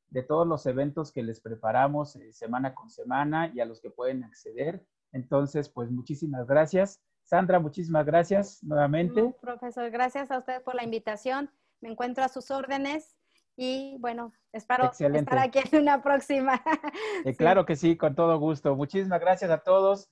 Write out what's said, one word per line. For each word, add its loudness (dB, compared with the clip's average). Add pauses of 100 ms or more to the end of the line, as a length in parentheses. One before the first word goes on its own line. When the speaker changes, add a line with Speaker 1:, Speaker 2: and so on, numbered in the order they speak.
(100)
Speaker 1:
de -6
todos 0
los -2
eventos -4
que -8
les -8
preparamos, -2
eh, -20
semana -6
con -20
semana -4
y -8
a 0
los -12
que -16
pueden -6
acceder. -10 (280)
Entonces, -2
pues, -8
muchísimas -6
gracias. 2 (240)
Sandra, 2
muchísimas 0
gracias 2
nuevamente. 0
Speaker 2:
No, 0
profesor, -10
gracias -4
a -4
usted -8
por -8
la -6
invitación. -6 (300)
Me -14
encuentro -4
a 0
sus -10
órdenes -6 (400)
y, -6
bueno, -8 (200)
espero 0
Speaker 1:
Excelente. 2
Speaker 2:
estar 2
aquí 2 (120)
en 6
una 4
próxima. 2
<laughs> -4
Speaker 1:
Eh, -2
Speaker 2:
Sí. -6
Speaker 1:
claro 6
que -2
sí, 2
con 0
todo 4
gusto. 0
Muchísimas -2
gracias 2
a 4
todos. 4